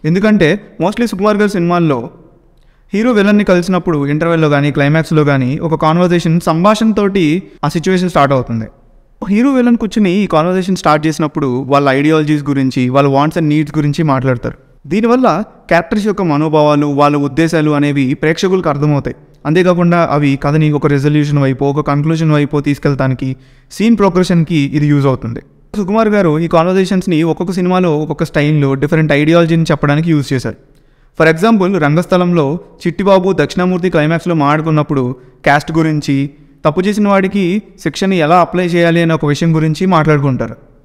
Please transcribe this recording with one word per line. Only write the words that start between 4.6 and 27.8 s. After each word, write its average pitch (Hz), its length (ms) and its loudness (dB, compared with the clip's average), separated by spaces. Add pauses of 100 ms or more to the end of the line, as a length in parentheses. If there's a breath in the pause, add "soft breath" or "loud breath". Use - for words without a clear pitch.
క్లైమాక్స్లో 151 520 0
కానీ 139 340 0
ఒక 160 240 -4
కాన్వర్జేషన్, 170 600 2
సంభాషణతోటి 196 1000 0 (220 loud breath)
ఆ - 20 0
సిచ్యువేషన్ 180 420 -2
స్టార్ట్ 143 240 2
అవుతుంది. 117 320 -4 (640)
హీరో 240 240 2
విలన్ 240 240 2
కూర్చుని 202 340 0
ఈ 190 160 0
కాన్వర్జేషన్ 180 480 0
స్టార్ట్ 151 320 0
చేసినప్పుడు 147 540 -2
వాళ్ళ 139 280 0
ఐడియాలజీస్ 147 540 0
గురించి, 135 460 -2
వాళ్ళ 139 200 2
wants 147 340 0
and 147 100 0
needs 151 240 -2
గురించి 147 260 -2
మాట్లాడతారు. 131 540 -2 (300)
దీనివల్ల 220 560 0 (240)
క్యారెక్టర్స్ 185 400 0
యొక్క 202 140 -2
మనోభావాలు, 151 640 2
వాళ్ళ 147 320 2
ఉద్దేశాలు 151 540 0
అనేవి 143 420 0
ప్రేక్షకులకు 170 560 -2
అర్థమవుతాయి. 143 460 -2 (300)
అంతేకాకుండా 175 680 2
అవి 143 320 0
కథని 151 280 2
ఒక 147 160 -2
రెజల్యూషన్ 147 520 0
వైపు, 135 260 0
ఒక 143 220 -2
కంక్లూజన్ 156 440 0
వైపు 147 280 0
తీసుకెళ్తానికి, 135 760 -2 (360 soft breath)
సీన్ 220 260 0
ప్రోగ్రెషన్కి 170 760 0
ఇది 147 140 0
యూజ్ 143 180 2
అవుతుంది. 123 340 -4 (380)
సుకుమార్ 214 300 0
గారు 185 320 0
ఈ 170 80 -2
కాన్వర్జేషన్స్ని 180 760 0
ఒక్కొక్క 170 300 -4
సినిమాలో 180 460 0